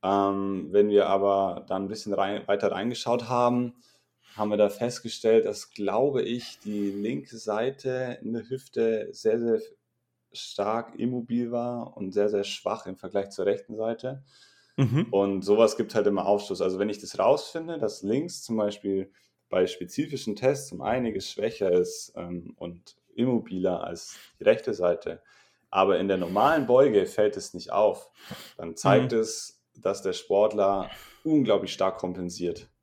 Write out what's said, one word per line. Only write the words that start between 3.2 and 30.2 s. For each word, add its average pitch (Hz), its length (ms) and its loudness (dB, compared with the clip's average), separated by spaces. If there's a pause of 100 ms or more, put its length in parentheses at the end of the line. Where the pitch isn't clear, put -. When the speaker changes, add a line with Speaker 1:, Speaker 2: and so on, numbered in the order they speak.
Speaker 1:
haben, 123 460 2 (640)
haben 107 160 -2
wir 104 60 0
da 104 120 6
festgestellt, 113 760 2
dass, 104 260 -8
glaube 117 500 0
ich, 120 380 -6
die 104 320 -4
linke 113 460 -6
Seite 127 840 -4
in 113 120 -8
der 117 160 -6
Hüfte 113 640 -2
sehr, 113 280 0
sehr 117 200 2 (720)
stark 110 680 -4
immobil 120 540 -2
war 120 460 -6
und 95 140 -8
sehr, 101 180 2
sehr 101 140 0
schwach - 420 -6
im 92 100 -12
Vergleich 98 360 -4
zur - 160 -4
rechten 101 280 -2
Seite. 117 480 -6 (540)
Speaker 2:
Mhm. 135 340 2
Speaker 1:
Und 98 300 2
sowas 104 340 6
gibt 107 200 -4
halt 98 120 2
immer 98 200 0
Aufschluss. 101 340 0
Also 92 180 0
wenn 104 100 0
ich 101 100 -8
das - 180 -14
rausfinde, 156 640 0
dass 107 240 -4
links 139 400 -2
zum 117 120 -4
Beispiel 101 560 -2 (380)
bei 92 160 4
spezifischen 110 680 -6
Tests 139 360 0
um 90 100 -12
einiges 113 500 -4
schwächer 101 400 -2
ist, - 440 0
ähm, 87 400 -10
und 87 400 -14 (200)
immobiler 92 680 -2
als - 320 -12 (240)
die - 40 -12
rechte 110 320 2
Seite, 87 460 -2 (500)
aber 95 280 4
in 95 80 0
der 95 100 2
normalen 117 500 2
Beuge 123 400 6
fällt 104 280 2
es - 200 -12
nicht - 160 -10
auf, 101 400 0 (460)
dann 82 200 -10
zeigt 117 340 4
Speaker 2:
Mhm. 117 80 2
Speaker 1:
es, - 400 -6 (160)
dass 196 280 -2
der 92 100 -2
Sportler 98 760 2 (340)